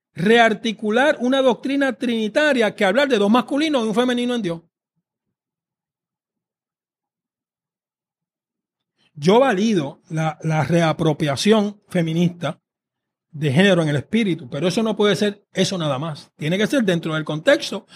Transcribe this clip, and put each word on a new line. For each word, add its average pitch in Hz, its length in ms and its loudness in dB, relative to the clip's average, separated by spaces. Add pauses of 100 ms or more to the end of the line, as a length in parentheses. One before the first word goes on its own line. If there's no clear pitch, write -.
(140)
rearticular 220 1080 2
una 262 200 0
doctrina 269 520 0
trinitaria 226 840 -2
que - 80 -4
hablar 214 240 2
de 262 100 2
dos 202 140 2
masculinos 269 540 0
y - 20 -2
un 208 80 -4
femenino 247 400 -2
en 240 60 -4
Dios. 170 200 -6 (4000)
Yo 175 240 2
valido 202 680 2
la, 160 320 -4
la 160 220 0
reapropiación 165 1200 2
feminista 170 720 -2 (680)
de 147 220 -4
género 175 320 4
en 156 60 -2
el 147 80 -2
espíritu, 170 520 -2
pero 175 180 -4
eso 185 140 -2
no 220 140 -2
puede 208 200 2
ser 208 380 -4
eso 190 240 -2
nada 147 220 -4
más. 151 360 -10
Tiene 165 220 -4
que 214 80 0
ser 247 180 0
dentro 170 300 -2
del 156 100 -4
contexto 156 600 -2 (100)